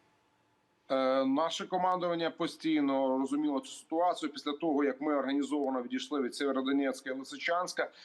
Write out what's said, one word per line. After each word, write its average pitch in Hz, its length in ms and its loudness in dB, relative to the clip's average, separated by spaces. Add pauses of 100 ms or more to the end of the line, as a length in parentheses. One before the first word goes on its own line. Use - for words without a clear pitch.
(920)
Е, 131 340 2
наше 156 400 0
командування 180 640 0
постійно 139 880 2
розуміло 139 420 0
цю - 120 -14
ситуацію. 160 600 -2
Після 147 200 -6
того, 147 320 2
як 131 180 0
ми 151 140 0
організовано 135 680 0
відійшли 127 400 -4
від 120 140 -2
Сєвєродонецька 135 760 0
і 131 40 -2
Лисичанська, 147 800 -4 (140)